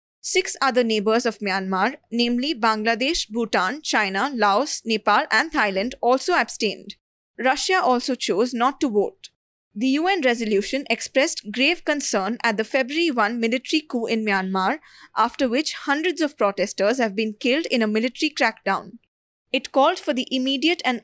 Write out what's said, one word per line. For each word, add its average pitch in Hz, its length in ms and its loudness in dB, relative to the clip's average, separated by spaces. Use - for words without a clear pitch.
Six - 420 -2
other 247 220 2
neighbors 220 420 2
of 220 140 -2
Myanmar, 190 560 -2
namely 240 420 0
Bangladesh, 226 760 0
Bhutan, 220 520 -2
China, 208 540 0
Laos, 214 480 2
Nepal, 220 480 2
and 277 180 2
Thailand, 254 520 0
also 262 320 2
abstained. - 600 -4
Russia 302 380 2
also 247 320 0
chose 240 400 -2
not 247 260 0
to 302 80 0
vote. 208 420 -2
The 226 140 -2
U 302 200 2
N 381 140 2
resolution 233 720 0
expressed 254 600 0
grave 269 320 0
concern 233 600 -2
at 220 140 2
the 220 60 -2
February 285 460 0
one 240 300 0
military 254 420 0
coup 240 240 -4
in 220 180 0
Myanmar, 190 540 0
after 247 320 0
which 269 240 -2
hundreds 302 480 -2
of - 160 -2
protesters 202 600 0
have 214 160 0
been 220 180 -2
killed 254 380 0
in 233 100 2
a 220 60 2
military 220 420 -2
crackdown. 214 680 -2
It 269 200 -4
called 311 260 4
for - 160 -4
the 247 160 -2
immediate 269 560 0
and 240 180 -2